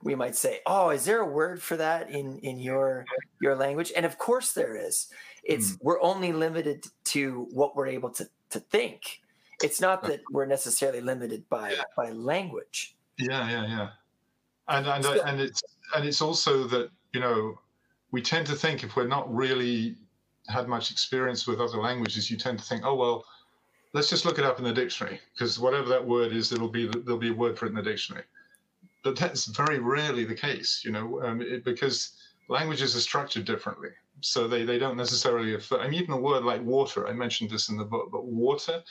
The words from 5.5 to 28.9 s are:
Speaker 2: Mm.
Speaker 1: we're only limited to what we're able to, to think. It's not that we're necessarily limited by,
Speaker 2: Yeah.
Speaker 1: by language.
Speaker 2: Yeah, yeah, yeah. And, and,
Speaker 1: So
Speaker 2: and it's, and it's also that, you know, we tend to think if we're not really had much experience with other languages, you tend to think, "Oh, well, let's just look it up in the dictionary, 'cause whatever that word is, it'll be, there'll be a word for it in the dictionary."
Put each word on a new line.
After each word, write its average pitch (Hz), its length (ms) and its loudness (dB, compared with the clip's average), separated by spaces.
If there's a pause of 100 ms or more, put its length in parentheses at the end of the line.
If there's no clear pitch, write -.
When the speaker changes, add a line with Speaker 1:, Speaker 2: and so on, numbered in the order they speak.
Speaker 2:
Mm. 190 100 -10
Speaker 1:
we're 160 200 2
only 185 300 4
limited 160 540 0 (180)
to 131 480 0
what 131 240 4
we're 139 120 2
able 127 220 -4
to, - 160 -6 (240)
to - 100 -6
think. - 600 -2 (420)
It's 147 180 0
not 185 240 4
that 151 160 -2 (120)
we're 139 140 2
necessarily 135 540 2
limited 120 480 -4
by, 107 240 -2
Speaker 2:
Yeah. 143 100 0 (140)
Speaker 1:
by 120 140 -2
language. 147 880 -4 (220)
Speaker 2:
Yeah, 127 320 0
yeah, 113 160 -2
yeah. 107 220 -2 (800)
And, 139 180 2
and, 143 180 2
Speaker 1:
So 143 180 4
Speaker 2:
and 139 180 0
it's, 135 220 -2 (320)
and 151 120 2
it's 147 160 0
also 156 460 2
that, 120 220 0 (220)
you 127 80 -2
know, 113 380 0 (520)
we 123 120 -2
tend 165 260 2
to 147 60 -2
think 143 280 0
if 107 140 -8
we're 123 100 4
not 131 260 -2
really 120 640 2 (520)
had 120 180 -2
much 117 240 -2
experience 127 560 -2
with 120 140 0
other 113 180 -2
languages, 113 520 -2
you 117 60 -4
tend 123 220 -2
to - 60 -12
think, 117 200 -4
"Oh, 135 100 2
well, 120 300 2 (680)
let's 147 180 2
just - 140 0
look 160 140 0
it 143 60 2
up 127 140 2
in 127 60 -4
the 117 80 0
dictionary, 113 480 -2 (180)
'cause 113 200 -2
whatever 127 300 2
that 127 160 2
word 120 280 2
is, 113 200 0
it'll 113 160 0
be, 113 200 0
there'll 120 300 -2
be 117 120 0
a 110 40 0
word 117 240 0
for 117 80 -4
it 107 40 -4
in 104 40 -4
the 107 80 -2
dictionary." - 420 -6 (760)